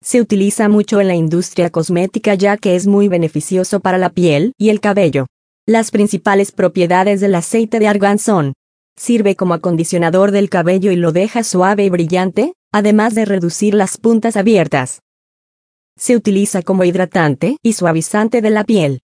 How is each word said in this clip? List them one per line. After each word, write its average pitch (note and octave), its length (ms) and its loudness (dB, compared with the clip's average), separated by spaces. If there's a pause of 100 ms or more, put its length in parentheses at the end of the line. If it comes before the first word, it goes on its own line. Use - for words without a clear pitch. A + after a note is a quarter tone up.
Se B3 180 0
utiliza G#3 480 0
mucho G#3 320 2
en G3 60 2
la F3+ 80 0
industria E3+ 560 -2
cosmética F#3 640 -2
ya G3+ 220 0
que F#3 180 0
es F3+ 100 -2
muy G3+ 220 2
beneficioso F3+ 720 -2
para F#3 180 -2
la F#3 140 0
piel F3 480 0
y G#3+ 100 2
el G#3 120 0
cabello. E3+ 440 0 (400)
Las A3+ 260 0
principales G3+ 600 0
propiedades F#3 720 0
del G3 140 2
aceite A3+ 440 -2
de G#3+ 80 2
argán G3+ 320 2
son: D#3+ 320 0 (460)
sirve G3+ 400 0
como F3+ 160 -2
acondicionador E3+ 760 0
del G3 180 0
cabello F#3 420 0
y F3+ 60 0
lo E3+ 160 0
deja G#3 320 0
suave G3 400 0
y F#3+ 40 2
brillante, F3+ 640 -2 (220)
además G#3+ 420 2
de A3 80 0
reducir G3 500 -2
las G3+ 240 0
puntas A3+ 380 0
abiertas. F3+ 640 0 (1000)
Se A#3+ 200 0
utiliza G3+ 460 0
como F#3+ 200 0
hidratante F3 800 0
y A3+ 100 0
suavizante G#3 680 -2
de G#3+ 80 0
la G#3+ 160 0
piel. D#3 420 0